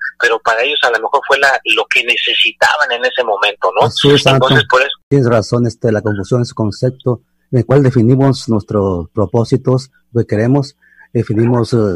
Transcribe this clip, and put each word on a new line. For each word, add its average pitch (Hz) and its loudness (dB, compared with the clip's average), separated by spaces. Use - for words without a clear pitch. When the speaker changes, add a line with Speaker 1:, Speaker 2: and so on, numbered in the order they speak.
Speaker 1:
pero 226 0
para 113 -2
ellos 143 -2
a 131 0
lo 113 -2
mejor 110 -2
fue 139 0
la, 139 0
lo 147 -2
que - -2
necesitaban - -2
en 120 -4
ese 127 -2
momento, 101 -2
¿no? 139 4
Speaker 2:
Así - 0
es, 139 2
Anton. 135 2
Speaker 1:
Entonces, 135 2
por 127 2
eso 139 -4
Speaker 2:
Tienes 135 2
razón, 120 0
este, 113 -2
la 104 0
confusión 107 -2
es 120 -4
un - -18
concepto 123 -4
en 123 2
el 110 0
cual 139 4
definimos 131 2
nuestros 98 -2
propósitos, 127 -2
lo 120 0
que - -2
queremos, 127 0
definimos, 117 0
eh, 120 2